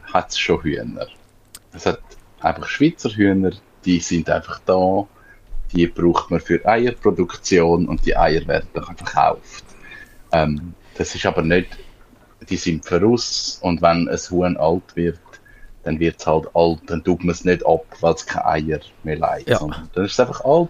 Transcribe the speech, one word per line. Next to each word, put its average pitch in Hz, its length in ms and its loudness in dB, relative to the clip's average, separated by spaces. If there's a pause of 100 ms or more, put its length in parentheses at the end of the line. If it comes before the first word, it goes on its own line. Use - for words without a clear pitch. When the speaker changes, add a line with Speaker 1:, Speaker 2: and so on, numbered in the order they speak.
(120)
Speaker 1:
hat's - 260 -2
schon - 260 0
Hühner. 69 440 -6 (640)
Es - 120 -14
hat 87 160 -2 (400)
einfach 80 260 -2
Schweizer 151 440 0
Hühner, 98 400 4 (340)
die 90 140 4
sind 82 300 -2
einfach 80 360 -4
da, 92 420 2 (640)
die 85 140 4
braucht - 440 0
man 85 80 0
für - 260 -2
Eierproduktion 95 1200 2
und - 160 0
die - 100 0
Eier 78 320 2
werden - 260 -2
dann 73 120 -6
verkauft. - 800 -4 (640)
Ähm, 78 420 0 (240)
das - 160 -6
ist - 120 -6
aber 92 160 0
nicht, 87 260 2 (800)
die 95 60 -4
sind 82 300 -4
verriss - 760 0
und 85 200 -2
wenn 85 260 4
ein - 100 -2 (120)
Huhn 90 260 0
alt 82 400 -2
wird, 85 240 -2 (640)
dann 78 160 -4
wird's 82 260 -2
halt 78 300 2
alt, 85 320 4
dann 82 160 -4
tut 90 200 0
man's 87 200 -2
nicht 90 220 2
ab, 80 200 2 (140)
weil's 82 260 0
keine - 200 -4
Eier 78 340 -2 (240)
mehr 78 120 -4
legt. 71 340 -4
Speaker 2:
Ja. 117 100 4
Speaker 1:
Sondern 76 340 -8
dann 92 120 0
ist - 80 -6
es - 80 2
einfach - 240 -2
alt 165 240 4